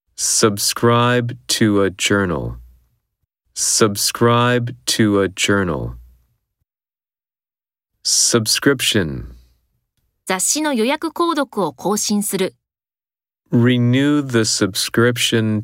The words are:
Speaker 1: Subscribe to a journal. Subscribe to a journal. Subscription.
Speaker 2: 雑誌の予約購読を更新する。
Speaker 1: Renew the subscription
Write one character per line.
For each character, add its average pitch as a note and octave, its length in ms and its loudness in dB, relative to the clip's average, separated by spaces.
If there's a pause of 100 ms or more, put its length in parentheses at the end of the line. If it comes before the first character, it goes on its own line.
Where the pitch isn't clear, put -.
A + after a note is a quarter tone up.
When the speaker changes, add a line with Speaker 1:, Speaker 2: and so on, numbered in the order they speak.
(160)
Speaker 1:
Subscribe A#2+ 1200 0 (100)
to G2+ 380 2
a F2+ 80 0
journal. E2 640 -2 (1000)
Subscribe A#2+ 1200 0 (120)
to G2+ 360 2
a F#2+ 60 0
journal. E2+ 680 -2 (2000)
Subscription. G#2+ 1300 0 (880)
Speaker 2:
雑 F#3 160 -2
誌 - 180 -2
の D4 140 0
予 A3 100 0
約 D#4 260 -2
購 E4+ 260 -2
読 C4 260 -2
を D3+ 100 -2
更 G3+ 240 -2
新 G3+ 280 -2
す - 120 -4
る。 F#3 200 -4 (960)
Speaker 1:
Renew B2 720 4
the A#2 140 2
subscription A2 1200 0